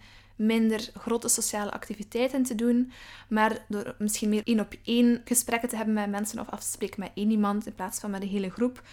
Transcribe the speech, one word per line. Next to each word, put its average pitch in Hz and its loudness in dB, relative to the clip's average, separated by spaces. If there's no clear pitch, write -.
minder 220 2
grote 233 -2
sociale 220 0
activiteiten 247 -2
te 247 -2
doen, 240 2
maar 220 4
door - -4
misschien 208 0
meer 214 2
één-op-één 233 4
gesprekken 240 0
te 233 -6
hebben 220 0
met 208 0
mensen 214 -4
of 214 -8
af 202 -10
te - -6
spreken - -6
met 190 -8
één 208 2
iemand 208 2
in - -12
plaats 190 -6
van 208 -8
met 196 -6
een 202 -4
hele 196 -2
groep 247 -2